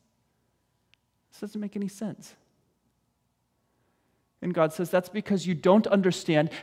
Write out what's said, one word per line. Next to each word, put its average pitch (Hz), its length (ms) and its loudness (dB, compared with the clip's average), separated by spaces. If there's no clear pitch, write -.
This - 80 -20
doesn't 208 220 -10
make 208 160 -10
any 202 100 -6
sense." - 480 -12
And 180 120 -4
God 160 200 2
says, 175 160 -6
"That's 180 180 0
because 196 400 -4
you 185 80 0
don't 196 320 6
understand 175 640 2